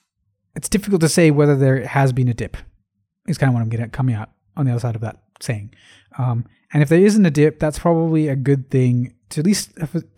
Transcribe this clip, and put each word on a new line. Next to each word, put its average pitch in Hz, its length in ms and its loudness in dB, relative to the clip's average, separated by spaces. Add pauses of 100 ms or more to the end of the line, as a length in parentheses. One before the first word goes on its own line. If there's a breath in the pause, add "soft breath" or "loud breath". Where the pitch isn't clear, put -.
(540)
it's - 140 -12
difficult 196 340 0
to 165 60 4
say 160 240 4
whether 147 240 2
there 131 320 2
has 135 240 2
been 127 160 0
a 120 60 0
dip. 110 240 -10 (680)
Is 165 100 -4
kinda 135 160 0
what 117 80 0
I'm 113 80 -4
gonna, 113 200 -6
coming 127 260 -2
out 107 140 -10 (260)
on 143 100 -2
the 127 60 0
other 120 80 -4
side 113 160 -4
of 107 60 -12
that 113 200 -10 (200)
saying. 107 320 -10 (440 soft breath)
Um, 123 280 -4 (260 soft breath)
and 147 100 2
if 143 80 2
there 165 100 4
isn't 202 260 4
a 165 60 2
dip, 151 280 2
that's 151 200 -4
probably 165 480 0
a 139 80 -4
good 135 340 -2
thing 127 460 0 (140)
to - 120 -6
at 151 40 -4
least - 340 -2
have, 160 240 -6 (140)